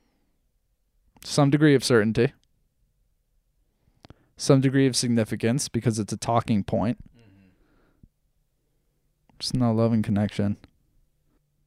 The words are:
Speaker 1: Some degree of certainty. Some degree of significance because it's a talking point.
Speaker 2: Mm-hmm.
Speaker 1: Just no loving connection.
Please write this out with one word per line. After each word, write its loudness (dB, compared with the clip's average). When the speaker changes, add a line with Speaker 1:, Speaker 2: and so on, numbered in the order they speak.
Speaker 1:
Some 0
degree 4
of 2
certainty. 2
Some 2
degree 2
of -2
significance -2
because -2
it's -6
a -8
talking -2
point. -4
Speaker 2:
Mm-hmm. -20
Speaker 1:
Just -10
no 0
loving 0
connection. -2